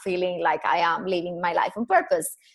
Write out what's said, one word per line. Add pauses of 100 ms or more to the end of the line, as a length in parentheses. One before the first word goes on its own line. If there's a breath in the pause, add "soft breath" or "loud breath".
feeling
like
I
am
living
my
life
on
purpose. (180 soft breath)